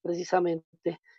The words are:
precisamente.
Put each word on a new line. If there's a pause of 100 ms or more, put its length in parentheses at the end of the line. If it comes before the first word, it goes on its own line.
precisamente. (200)